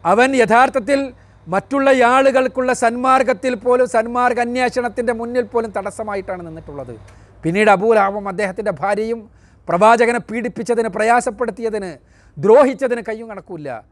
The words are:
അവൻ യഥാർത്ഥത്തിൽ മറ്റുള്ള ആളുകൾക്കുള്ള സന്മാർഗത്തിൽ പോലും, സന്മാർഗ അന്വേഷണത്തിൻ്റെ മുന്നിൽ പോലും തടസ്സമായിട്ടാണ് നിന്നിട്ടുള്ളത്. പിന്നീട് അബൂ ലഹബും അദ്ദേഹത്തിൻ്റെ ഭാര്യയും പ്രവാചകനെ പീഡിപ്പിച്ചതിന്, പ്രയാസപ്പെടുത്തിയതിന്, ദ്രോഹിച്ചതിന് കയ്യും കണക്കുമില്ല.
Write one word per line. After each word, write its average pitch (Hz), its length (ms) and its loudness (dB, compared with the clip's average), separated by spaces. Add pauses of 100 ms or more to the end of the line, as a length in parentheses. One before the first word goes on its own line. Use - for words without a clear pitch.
(100)
അവൻ 240 180 4 (120)
യഥാർത്ഥത്തിൽ 240 580 2 (540)
മറ്റുള്ള 269 360 0 (240)
ആളുകൾക്കുള്ള 262 580 2 (120)
സന്മാർഗത്തിൽ 254 680 0 (100)
പോലും, 247 320 2
സന്മാർഗ 240 500 0
അന്വേഷണത്തിൻ്റെ 247 760 -2
മുന്നിൽ 240 340 -4
പോലും 226 240 -2
തടസ്സമായിട്ടാണ് 196 720 -8
നിന്നിട്ടുള്ളത്. 143 460 -14 (500)
പിന്നീട് 202 320 4
അബൂ 196 220 0
ലഹബും 202 360 0
അദ്ദേഹത്തിൻ്റെ 202 480 -4
ഭാര്യയും 220 400 -4 (460)
പ്രവാചകനെ 226 540 4 (100)
പീഡിപ്പിച്ചതിന്, 226 680 -4
പ്രയാസപ്പെടുത്തിയതിന്, 220 920 -2 (460)
ദ്രോഹിച്ചതിന് 240 720 4
കയ്യും 226 240 -10
കണക്കുമില്ല. 175 380 -14 (220)